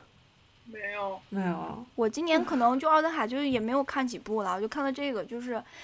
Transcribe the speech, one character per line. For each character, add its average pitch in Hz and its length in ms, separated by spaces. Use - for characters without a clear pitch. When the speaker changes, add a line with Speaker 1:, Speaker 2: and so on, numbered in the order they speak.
Speaker 1:
没 208 280
有。 196 360
Speaker 2:
没 196 160
有。 170 400
Speaker 3:
我 226 140
今 294 160
年 320 180
可 320 120
能 247 220
就 311 120
奥 311 120
德 320 80
海 311 160
就 254 160
也 262 180
没 220 120
有 269 120
看 269 220
几 240 120
部 214 240
了， 185 140
我 190 40
就 214 80
看 277 160
了 277 80
这 277 220
个， 196 100
就 233 160
是 240 240